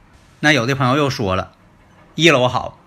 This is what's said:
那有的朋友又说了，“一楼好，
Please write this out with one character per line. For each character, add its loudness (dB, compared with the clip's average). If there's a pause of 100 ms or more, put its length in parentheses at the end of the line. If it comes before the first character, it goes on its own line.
(420)
那 2
有 0
的 -2
朋 0
友 2
又 0
说 -2
了 -6 (640)
，“一 4
楼 2
好， -6